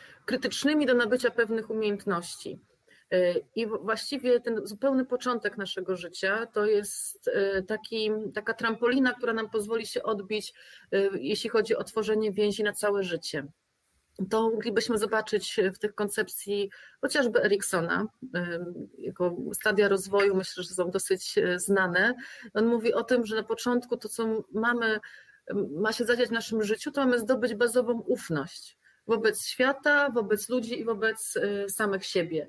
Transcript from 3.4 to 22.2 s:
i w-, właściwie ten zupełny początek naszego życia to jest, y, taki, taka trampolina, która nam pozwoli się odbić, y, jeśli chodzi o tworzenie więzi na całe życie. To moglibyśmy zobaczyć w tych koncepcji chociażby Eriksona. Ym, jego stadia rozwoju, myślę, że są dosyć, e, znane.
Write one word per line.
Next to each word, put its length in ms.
i 120
w-, 140
właściwie 580
ten 280
zupełny 380
początek 520
naszego 380
życia 500
to 200
jest, 640
y, 400
taki, 440
taka 200
trampolina, 600
która 200
nam 160
pozwoli 360
się 180
odbić, 500
y, 200
jeśli 360
chodzi 260
o 80
tworzenie 480
więzi 320
na 100
całe 300
życie. 420
To 200
moglibyśmy 480
zobaczyć 640
w 40
tych 160
koncepcji 760
chociażby 420
Eriksona. 640
Ym, 640
jego 380
stadia 340
rozwoju, 480
myślę, 280
że 60
są 220
dosyć, 460
e, 220
znane. 560